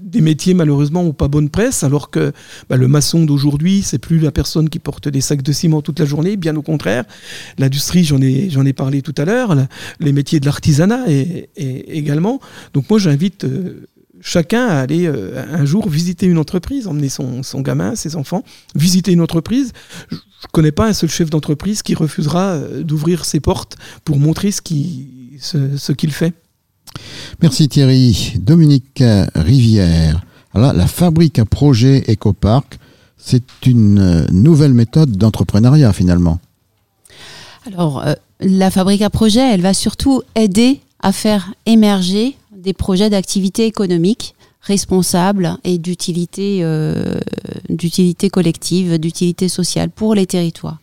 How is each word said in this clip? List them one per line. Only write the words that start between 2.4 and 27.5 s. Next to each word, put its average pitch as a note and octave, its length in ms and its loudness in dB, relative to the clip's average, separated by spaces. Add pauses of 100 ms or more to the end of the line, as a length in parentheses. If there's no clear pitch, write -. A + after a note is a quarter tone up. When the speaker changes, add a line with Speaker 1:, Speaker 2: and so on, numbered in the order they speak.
Speaker 1:
bah, - 80 0
le B2+ 100 2
maçon D3 380 2
d'aujourd'hui, D3 580 0
c'est E3+ 160 -4
plus D#3+ 200 -2
la D#3 120 2
personne D#3 380 -2
qui D#3 100 -6
porte - 300 -8
des C3+ 140 -2
sacs C#3+ 180 -2
de C3+ 120 -2
ciment D#3 280 0
toute D3 180 -8
la E3+ 60 0
journée, D#3 320 -2
bien E3 180 -4
au D3+ 60 -2
contraire. D#3+ 440 -4 (540)
L'industrie, C#3 460 0
j'en C#3+ 160 2
ai, C3+ 300 0
j'en C3+ 160 2
ai C3+ 80 0
parlé C#3 260 -2
tout C3+ 160 -10
à D3 80 -2
l'heure, A3 300 0
la, C3+ 140 2 (320)
les C#3+ 120 0
métiers C#3+ 260 0
de C3+ 60 0
l'artisanat F3+ 640 0
et, D3+ 480 -2
et C3+ 400 -10
également. D#3+ 440 -2 (340)
Donc C#3 160 -2
moi, A3 80 4
j'invite, F3 460 0
euh, D#3+ 420 -6 (340)
chacun G#3+ 460 0
à D#3+ 140 0
aller, D#3 260 -2
euh, B2+ 440 -6
un D3+ 140 0
jour E3 240 0
visiter E3+ 380 -2
une F3 120 4
entreprise, G3 500 -4
emmener D3 200 -4
son, B2+ 340 -8
son C3 200 -8
gamin, D3 320 -4
ses E3 220 -8
enfants, E3+ 280 -6 (300)
visiter F3+ 380 2
une E3+ 100 4
entreprise. G#3 500 -2 (380)
Je, - 60 -8
je - 360 -20
connais D#3 200 2
pas G#3+ 160 0
un G#3 40 2
seul E3+ 160 -2
chef D#3+ 220 -2
d'entreprise E3 500 -4
qui - 140 -4
refusera, E3 560 -2
euh, C3+ 320 -6
d'ouvrir D#3 420 -2
ses - 160 -2
portes - 380 -6 (260)
pour D3 140 0
montrer D#3 320 0
ce G3 100 -6
qui, C3+ 800 -8
ce, C#3 380 -4
ce - 140 -6
qu'il C#3+ 200 -2
fait. E3+ 220 -2 (1080)
Speaker 2:
Merci D#3+ 260 4